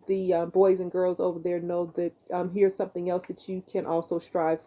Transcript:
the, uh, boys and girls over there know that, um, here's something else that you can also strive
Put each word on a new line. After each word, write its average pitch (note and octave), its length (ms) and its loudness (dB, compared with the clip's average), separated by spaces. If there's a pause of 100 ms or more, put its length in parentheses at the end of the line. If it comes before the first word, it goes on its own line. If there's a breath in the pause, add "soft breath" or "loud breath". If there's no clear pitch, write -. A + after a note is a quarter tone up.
the, F#3+ 280 0
uh, E3+ 120 2
boys F#3+ 340 4
and F3+ 120 -6
girls F3+ 260 0
over F3+ 200 0
there F3 220 -2
know F3 260 -2 (100)
that, F3 160 -2 (200)
um, F3 200 -2
here's G3 220 4
something F#3 340 -4
else F3+ 180 -2
that - 220 -14
you F#3 220 -6
can F#3 160 -2
also E3+ 320 -2
strive D#3+ 480 -2